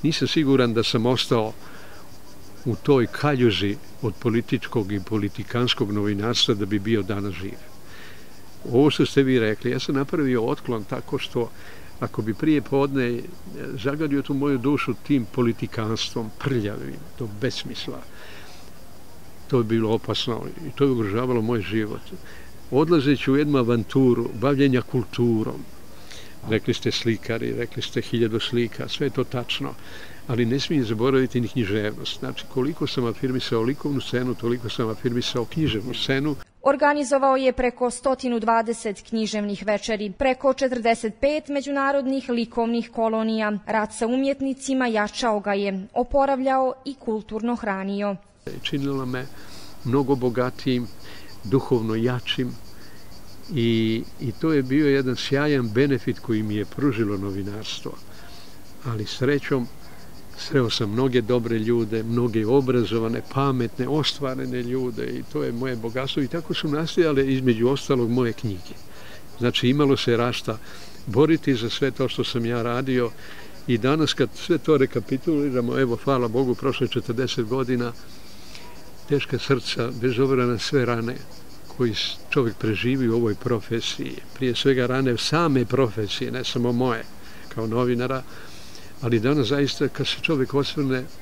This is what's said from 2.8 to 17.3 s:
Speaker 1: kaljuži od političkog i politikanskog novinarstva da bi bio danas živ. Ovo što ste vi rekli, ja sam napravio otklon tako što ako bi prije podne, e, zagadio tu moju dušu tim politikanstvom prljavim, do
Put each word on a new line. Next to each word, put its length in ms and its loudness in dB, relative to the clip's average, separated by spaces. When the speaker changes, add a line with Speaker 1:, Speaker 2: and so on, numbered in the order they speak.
Speaker 1:
kaljuži 680 2
od 180 0
političkog 720 0
i 80 0
politikanskog 920 -2
novinarstva 640 2
da 120 -2
bi 120 0
bio 240 2
danas 320 -4
živ. 240 -8
Ovo 180 8
što 160 2
ste 160 4
vi 160 4
rekli, 320 0
ja 100 -2
sam 140 -4
napravio 500 0
otklon 400 -2
tako 340 -6
što 320 -4
ako 220 -4
bi 120 -2
prije 280 2
podne, 460 2
e, 140 -2
zagadio 400 0
tu 120 -2
moju 240 2
dušu 360 0
tim 260 2
politikanstvom 1040 -2
prljavim, 600 -2
do 100 -6